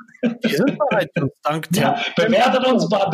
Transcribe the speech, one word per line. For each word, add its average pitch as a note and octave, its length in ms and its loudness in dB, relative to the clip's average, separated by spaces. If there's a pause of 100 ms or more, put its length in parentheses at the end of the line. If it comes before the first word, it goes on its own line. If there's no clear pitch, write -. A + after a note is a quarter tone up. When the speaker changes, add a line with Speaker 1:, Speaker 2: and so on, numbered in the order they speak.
(200)
Speaker 1:
Wir A#3 300 -2
sind G#3+ 260 0 (140)
bei G#3 140 0
iTunes, C#3 260 -4 (140)
dank D3+ 320 -4
Speaker 2:
Ja, C#3 200 0 (200)
Speaker 1:
der E3+ 100 2
Speaker 2:
bewertet B3+ 400 2
uns G#3 220 2
bei, G3+ 100 0 (160)